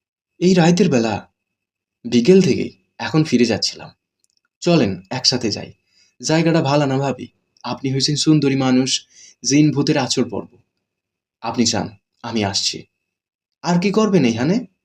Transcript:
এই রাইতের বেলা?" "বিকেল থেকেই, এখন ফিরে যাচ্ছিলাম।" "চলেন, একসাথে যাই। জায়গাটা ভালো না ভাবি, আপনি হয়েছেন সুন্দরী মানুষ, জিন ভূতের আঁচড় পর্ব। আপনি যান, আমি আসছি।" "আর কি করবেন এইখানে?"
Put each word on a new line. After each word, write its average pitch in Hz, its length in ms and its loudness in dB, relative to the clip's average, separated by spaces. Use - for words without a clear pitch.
এই 180 140 2
রাইতের 175 360 4
বেলা?" 113 420 -2
"বিকেল 120 360 4
থেকেই, 110 360 -2
এখন 151 260 -2
ফিরে 120 220 2
যাচ্ছিলাম।" 92 440 -4
"চলেন, 120 500 0
একসাথে 123 420 -2
যাই। - 220 -12
জায়গাটা 160 400 2
ভালো 143 240 0
না 135 120 -2
ভাবি, 135 300 -6
আপনি 123 280 -6
হয়েছেন 135 240 -2
সুন্দরী 143 400 2
মানুষ, 131 500 0
জিন 147 260 4
ভূতের 139 260 0
আঁচড় 127 320 -2
পর্ব। 95 280 -12
আপনি 117 240 -2
যান, 101 240 -2
আমি 113 220 -4
আসছি।" - 420 -6
"আর 175 180 0
কি 196 120 0
করবেন 196 340 2
এইখানে?" 131 400 0